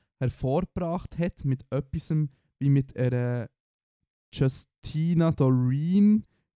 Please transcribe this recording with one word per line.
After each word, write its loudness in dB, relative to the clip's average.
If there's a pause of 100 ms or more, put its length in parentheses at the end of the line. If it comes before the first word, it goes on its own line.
(200)
hervorgebracht -4
hat -6
mit -4
etwasem -4 (300)
wie 0
mit 2
einer -2 (840)
Justina 0
Doreen 2 (300)